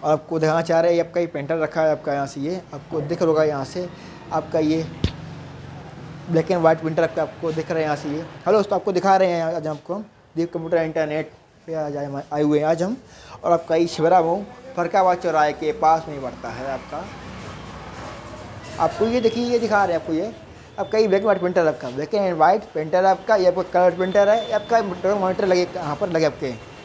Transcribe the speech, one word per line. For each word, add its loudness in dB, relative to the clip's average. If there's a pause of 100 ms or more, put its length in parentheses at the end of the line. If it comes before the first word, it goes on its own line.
और 0
आपको -2
दिखाना 4
चाह 2
रहे 4
हैं, 4
ये 2
आपका -2
ये 0
प्रिंटर -4
रखा 0
है 4
आपका -2
यहाँ -2
से, -8
ये -4 (120)
आपको -6
दिख -4
रहा 4
होगा 6
यहाँ 0
से, -8 (440)
आपका 0
ये 2 (1500)
black 2
and 2
white 4
printer -2
आपका, 0
आपको -4
दिख -4
रहा -2
है 0
यहाँ 0
से -6
ये। -4
हेलो 0
दोस्तों, 2
आपको -2
दिखा 4
रहे 4
हैं 0
आज -4
आपको -6
हम -8 (300)
Deep -2
Computer 0
Internet -2 (360)
पे -6
आज -4
आए, -6 (100)
आए 0
हुए 4
हैं 0
आज 2
हम। -2 (460)
और 2
आपका 2
ये 2
शिवरा 4
मऊ 0 (360)
फरकाबाद 2
चौराहे 2
के -2
पास 2
में -8
ही -8
पड़ता -10
है -8
आपका। -8 (1800)
आपको 0
ये 2
देखिए, 2
ये 2
दिखा 2
रहे 0
हैं 0
आपको -6
ये, -2 (460)
आपका -2
ये 4
black 4
and 0
white 2
printer 2
आपका, -4
black -6
and 2
white 4
printer 2
आपका, 4
ये 4
आपका 2
कलर 4
printer 4
है, 4
ये -6
आपका 2 (340)
monitor 0
लगे, 4
यहाँ -4
पर -2
लगे 2
आपके। -4